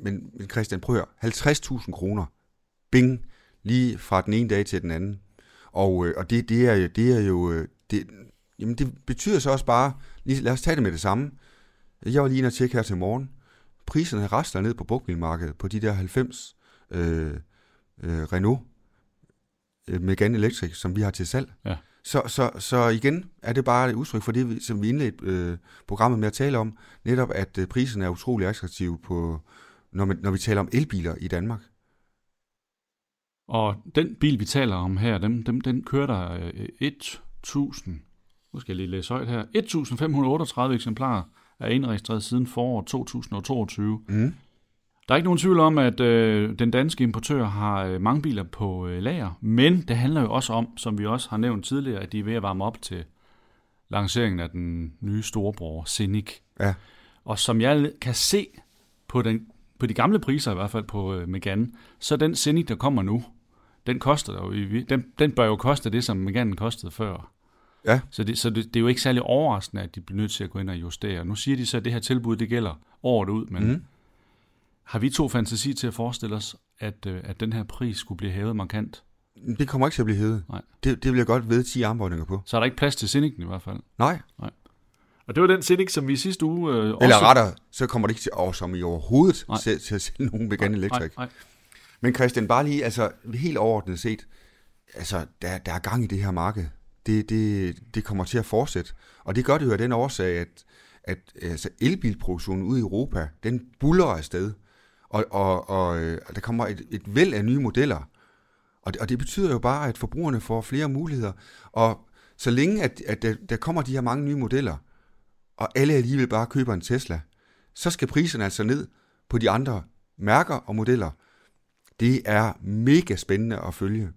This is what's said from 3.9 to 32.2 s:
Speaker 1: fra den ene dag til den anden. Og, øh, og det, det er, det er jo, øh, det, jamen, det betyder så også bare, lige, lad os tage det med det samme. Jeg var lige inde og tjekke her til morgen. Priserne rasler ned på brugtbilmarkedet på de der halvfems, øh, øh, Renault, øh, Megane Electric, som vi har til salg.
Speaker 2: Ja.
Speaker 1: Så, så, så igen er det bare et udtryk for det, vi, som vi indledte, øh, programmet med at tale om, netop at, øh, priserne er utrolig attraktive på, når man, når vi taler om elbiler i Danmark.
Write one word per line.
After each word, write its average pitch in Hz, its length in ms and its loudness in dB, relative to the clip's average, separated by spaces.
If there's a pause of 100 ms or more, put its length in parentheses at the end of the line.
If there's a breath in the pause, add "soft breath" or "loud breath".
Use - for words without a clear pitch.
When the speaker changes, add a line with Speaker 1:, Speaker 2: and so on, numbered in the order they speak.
Speaker 1:
fra 95 220 2
den 101 140 -2
ene 117 140 2
dag 101 180 2
til 92 160 -4
den 85 80 -4
anden. 98 300 -4 (520 soft breath)
Og, 92 340 2
øh, 85 100 0
og 87 140 -6
det, 117 180 2
det 120 200 6
er, 95 200 6
det 120 280 4
er 110 40 4
jo, 90 320 2
øh, 80 160 -4 (220)
det, 104 160 -2 (520)
jamen, 117 160 -4
det 131 180 -2 (140)
betyder 190 320 0
så 135 120 2
også 135 140 2
bare, 127 280 4 (320 soft breath)
lige, 131 160 0
lad 120 120 2
os 131 100 -2
tage 165 120 4
det 143 80 2
med 95 100 2
det 82 80 -6
samme. 117 300 0 (760 soft breath)
Jeg 139 160 4
var 139 60 4
lige 131 100 2
inde 131 80 4
og 117 60 2
tjekke 127 240 0
her 113 60 2
til 104 140 -2
morgen. 113 340 -2 (560 soft breath)
Priserne 143 400 0
rasler 104 340 -2
ned 113 140 0
på - 100 -8
brugtbilmarkedet 82 720 -4
på 98 120 -6
de 101 120 -4
der 107 120 0
halvfems, 101 640 -4 (340 soft breath)
øh, 82 440 -2 (680)
øh, 82 200 -4
Renault, 98 380 2 (1300)
øh, 90 140 -2
Megane 101 360 2
Electric, 104 380 0
som 92 200 -4
vi 104 40 0
har 101 100 2
til 92 160 -6
salg. - 260 -4 (120)
Speaker 2:
Ja. 95 120 -4 (280 soft breath)
Speaker 1:
Så, - 220 0
så, 120 320 0
så 120 300 2
igen 139 420 0 (120)
er 117 100 -4
det 131 120 0
bare 127 260 2
et 117 40 -2
udtryk 117 280 -4
for 120 100 -4
det, 123 180 0
vi, 113 100 -6
som 101 220 -4
vi 107 60 2
indledte, 131 340 0
øh, 87 360 -2 (280 loud breath)
programmet 110 340 2
med 107 80 0
at 104 40 -2
tale 135 260 0
om, 110 200 -4 (260 loud breath)
netop 123 300 2
at, 95 240 -4
øh, 92 80 -2
priserne 117 380 -2
er 90 40 -2
utrolig 95 400 -2
attraktive 90 500 -6
på, 85 420 -4 (520 soft breath)
når 98 120 -2
man, 95 180 0
når 98 80 0
vi 95 80 0
taler 101 220 0
om 92 120 -2
elbiler 98 480 -2
i 90 80 -8
Danmark. 104 320 -4 (1900)